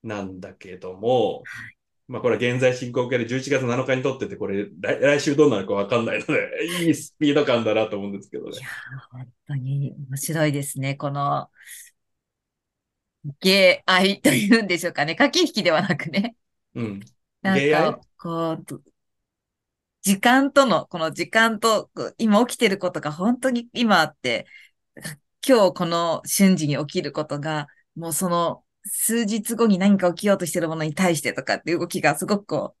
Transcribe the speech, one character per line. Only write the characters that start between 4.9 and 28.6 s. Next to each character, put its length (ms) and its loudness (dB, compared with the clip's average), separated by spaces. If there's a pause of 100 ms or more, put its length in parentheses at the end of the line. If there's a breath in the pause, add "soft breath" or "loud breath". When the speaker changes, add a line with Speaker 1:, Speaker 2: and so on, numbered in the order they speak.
Speaker 1:
来 220 4
週 140 0
ど 120 6
う 20 6
な 100 0
る 80 -8
か 60 -2
わ 140 -2
か 100 0
ん 80 0
な 100 -4
い 40 -2
の 60 -10
で、 240 -2 (180)
<laughs> 180 -4
い 40 2
い 40 4
ス 240 -6
ピ 140 2
ー 40 2
ド 100 4
感 180 2
だ 100 0
な 140 2
と 100 -6
思 100 -6
う 20 -6
ん 20 -8
で 100 -10
す 80 -20
け 80 -10
ど 80 -10
ね。 120 -12
Speaker 2:
い 20 -14
や 80 -16
ー、 500 -16
本 100 -14 (200)
当 80 -6
に 380 -4 (160)
面 80 -8
白 300 -2
い 40 2
で 120 -4
す 160 -10
ね。 160 -4
こ 140 -6
の、 400 -4 (1900 loud breath)
芸 460 4
愛 340 2
と 100 4
い 300 4
う 40 0
ん 40 -6
で 100 0
し 80 -6
ょ 40 -2
う 40 -10
か 120 -2
ね。 100 -6
駆 300 2
け 20 -2
引 60 -6
き 100 -4
で 80 4
は 100 2
な 140 0
く 140 -8
ね。 260 -4 (400)
Speaker 1:
う 80 -6
ん。 160 -8 (420)
Speaker 2:
な 120 0
ん 20 4
か、 60 4
Speaker 1:
芸 140 4
愛？ 200 2 (220)
Speaker 2:
こ 360 -4
う、 300 -12 (1160)
時 180 2
間 320 4
と 140 6
の、 220 0
こ 100 -12
の 140 -2
時 180 -6
間 300 2
と、 360 0
こ 100 -6
う、 120 -12
今 280 4
起 100 -10
き 20 -20
て 100 2
る 100 0
こ 140 -4
と 80 -6
が 120 -4
本 280 0
当 120 0
に 220 -4
今 280 2
あ 40 4
っ 80 -12
て、 340 -4 (1000 loud breath)
今 240 6
日 20 -10
こ 120 -2
の 400 -2
瞬 320 4
時 100 -2
に 100 0
起 100 -4
き 140 -4
る 100 -8
こ 120 -4
と 160 -6
が、 280 -4 (280 soft breath)
も 140 -10
う 40 -4
そ 140 -2
の 360 -2 (220)